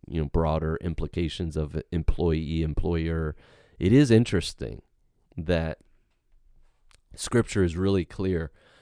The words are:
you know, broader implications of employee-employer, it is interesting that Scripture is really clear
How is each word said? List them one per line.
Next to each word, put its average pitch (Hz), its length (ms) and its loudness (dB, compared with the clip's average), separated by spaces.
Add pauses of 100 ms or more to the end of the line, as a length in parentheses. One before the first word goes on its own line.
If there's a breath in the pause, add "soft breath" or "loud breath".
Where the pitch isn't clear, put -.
you 82 140 -4
know, 73 80 -4
broader 80 520 0
implications 82 760 -4
of 78 240 -4 (100)
employee-employer, 80 1400 0 (440 soft breath)
it 92 120 2
is 131 200 6
interesting 90 680 2 (560)
that 82 420 -2 (1400)
Scripture - 480 0
is 85 140 0
really 95 280 2
clear 87 460 -4 (300 soft breath)